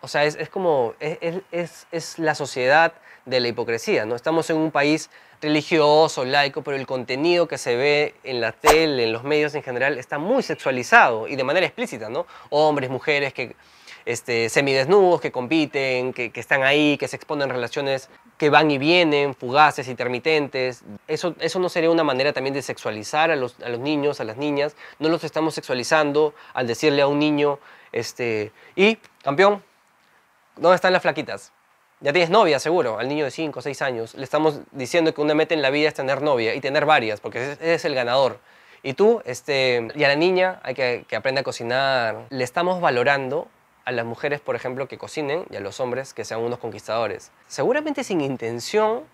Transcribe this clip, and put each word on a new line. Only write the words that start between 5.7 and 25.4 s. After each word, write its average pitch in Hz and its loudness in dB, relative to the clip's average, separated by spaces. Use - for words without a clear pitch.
laico, 143 0
pero 139 -4
el 135 -6
contenido 139 0
que 143 -8
se 120 -2
ve 147 2
en 123 -4
la 113 -2
tele, 151 4
en 113 0
los 117 -6
medios 151 0
en 139 -6
general, 127 -2
está 143 -8
muy 208 0
sexualizado 135 2
y 139 -8
de 131 -2
manera 160 0
explícita, 135 -8
¿no? 143 -6
Hombres, 147 2
mujeres 139 -2
que... 120 -8
Este, 117 -2
semidesnudos, 147 4
que 147 -6
compiten, 131 -2
que, 120 -8
que - -12
están 135 0
ahí, 147 4
que 139 -4
se 139 -8
exponen 143 -4
relaciones 131 -4
que 151 4
van 151 6
y 139 0
vienen, 147 4
fugaces, 135 2
intermitentes. 127 -2
Eso, 156 -4
eso 165 -2
no 180 0
sería 165 2
una 165 4
manera 139 0
también 135 -4
de 135 -4
sexualizar 127 -2
a 156 2
los, 123 -4
a 120 -10
los 120 -4
niños, 143 -2
a 127 -4
las 110 -10
niñas. 147 -2
No 151 -2
los 160 0
estamos 156 -4